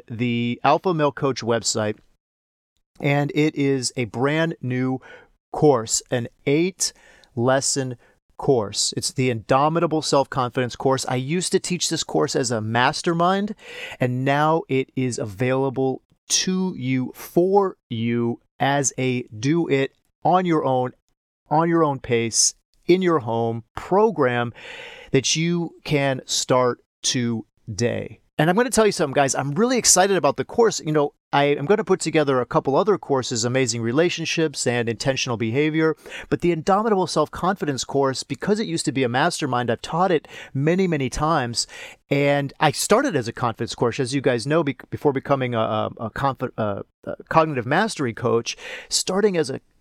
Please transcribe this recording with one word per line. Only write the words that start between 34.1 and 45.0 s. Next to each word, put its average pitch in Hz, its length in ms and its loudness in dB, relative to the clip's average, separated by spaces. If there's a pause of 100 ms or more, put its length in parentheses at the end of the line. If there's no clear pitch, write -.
and 120 220 0
Intentional 123 480 -2
Behavior. 151 600 0 (320)
But 143 100 0
the 175 140 0
Indomitable 196 520 0
Self-Confidence 156 800 -2
course, 135 400 -2
because 202 360 -4
it 226 60 -2
used 165 200 -4
to 139 80 -2
be 131 100 0
a 120 60 0
mastermind, 127 600 0
I've 113 120 -2
taught 180 280 0
it 160 180 0 (260)
many, 170 340 2
many 139 220 -2
times. 147 580 -2 (420)
And 143 520 0
I 151 100 4
started 233 440 2
as 117 120 -2
a 117 60 -8
confidence 117 420 -4
course, 120 240 0
as 131 160 -2
you 139 60 0
guys 120 260 0
know, 160 160 2
be-, 139 140 -4 (120)
before 143 220 0